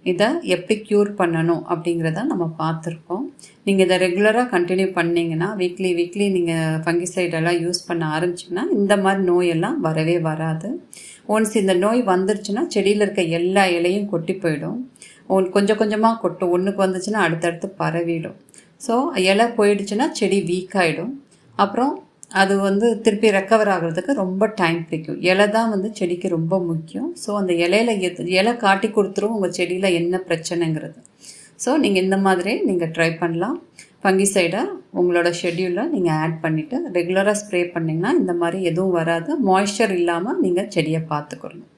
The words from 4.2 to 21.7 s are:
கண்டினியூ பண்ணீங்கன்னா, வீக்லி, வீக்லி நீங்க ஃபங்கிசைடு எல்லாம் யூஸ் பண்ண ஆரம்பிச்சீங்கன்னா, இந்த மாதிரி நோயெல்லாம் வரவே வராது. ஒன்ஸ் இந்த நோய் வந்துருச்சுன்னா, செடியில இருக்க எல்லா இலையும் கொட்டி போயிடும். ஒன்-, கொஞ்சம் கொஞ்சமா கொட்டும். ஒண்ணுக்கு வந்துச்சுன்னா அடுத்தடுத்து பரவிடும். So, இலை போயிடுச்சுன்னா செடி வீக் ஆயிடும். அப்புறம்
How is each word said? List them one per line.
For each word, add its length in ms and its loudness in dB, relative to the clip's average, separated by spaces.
கண்டினியூ 420 0
பண்ணீங்கன்னா, 680 0
வீக்லி, 380 -2
வீக்லி 360 0
நீங்க 520 0
ஃபங்கிசைடு 480 -2
எல்லாம் 220 0
யூஸ் 340 -4
பண்ண 320 -2
ஆரம்பிச்சீங்கன்னா, 420 -4
இந்த 240 2
மாதிரி 260 0
நோயெல்லாம் 540 2
வரவே 420 0
வராது. 500 -4
ஒன்ஸ் 260 0
இந்த 180 2
நோய் 280 2
வந்துருச்சுன்னா, 680 0
செடியில 320 2
இருக்க 200 0
எல்லா 440 2
இலையும் 440 0
கொட்டி 240 -4
போயிடும். 460 -4
ஒன்-, 200 2
கொஞ்சம் 280 2
கொஞ்சமா 420 2
கொட்டும். 380 -2
ஒண்ணுக்கு 280 0
வந்துச்சுன்னா 360 -2
அடுத்தடுத்து 480 -2
பரவிடும். 680 -4
So, 380 -2
இலை 300 4
போயிடுச்சுன்னா 680 0
செடி 300 0
வீக் 340 -4
ஆயிடும். 360 0
அப்புறம் 500 0